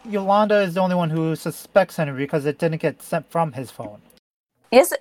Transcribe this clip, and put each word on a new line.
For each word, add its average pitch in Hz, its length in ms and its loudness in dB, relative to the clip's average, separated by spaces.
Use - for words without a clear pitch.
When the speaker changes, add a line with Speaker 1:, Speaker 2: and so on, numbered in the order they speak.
Speaker 1:
Yolanda 208 560 2
is 185 120 -2
the 185 80 -2
only 185 140 0
one 175 140 0
who 160 260 -2
suspects - 640 -2
Henry 143 200 -4
because 143 280 -4
it 147 140 -2
didn't 160 220 -2
get 147 200 -4
sent - 300 -6
from 165 220 -2
his 123 180 -10
phone. 104 300 -16
Speaker 2:
Yes, 269 220 6
uh, - 80 -4